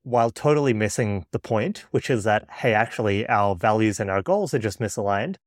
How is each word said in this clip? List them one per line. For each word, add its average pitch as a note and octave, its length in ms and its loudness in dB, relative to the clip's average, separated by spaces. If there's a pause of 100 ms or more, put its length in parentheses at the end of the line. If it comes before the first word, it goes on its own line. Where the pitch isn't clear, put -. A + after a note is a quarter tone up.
while A#2 280 2
totally D3 440 2
missing G#2 560 -2
the A#2 80 -4
point, A#2+ 520 -4
which - 200 -2
is A2+ 140 0
that, G#2+ 260 0
hey, A#2 240 0
actually, G#2+ 540 0
our G2+ 260 2
values G#2+ 460 2
and G2 100 -4
our G2 120 0
goals F#3 300 -2
are C#3 60 2
just G#2+ 220 -4
misaligned. G#2+ 560 -2 (100)